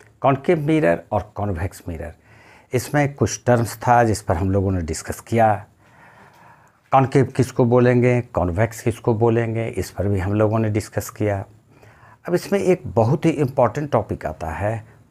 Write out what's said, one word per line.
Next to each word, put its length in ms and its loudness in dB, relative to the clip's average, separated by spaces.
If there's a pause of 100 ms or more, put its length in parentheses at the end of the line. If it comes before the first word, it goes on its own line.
(200)
कॉनकेव 400 2
मिरर 420 2 (100)
और 220 -4
कॉन्वेक्स 540 -6
मिरर, 260 -10 (580)
इसमें 420 -2
कुछ 320 -2
टर्म्स 300 2
था 280 4
जिस 180 0
पर 140 -2
हम 140 -2
लोगों 220 0
ने 80 -2
डिस्कस 400 -8
किया। 460 0 (1300)
कॉनकेव 320 4
किसको 400 0
बोलेंगे, 560 4
कॉन्वेक्स 640 -2
किसको 320 -2
बोलेंगे, 540 0
इस 220 -6
पर 180 -4
भी 100 0
हम 160 -2
लोगों 240 2
ने 120 0
डिस्कस 400 -4
किया। 340 -4 (840)
अब 60 0
इसमें 260 -2
एक 260 2
बहुत 380 0
ही 60 4
इंपॉर्टेंट 600 0
टॉपिक 360 -2
आता 240 -8
है, 440 -6 (160)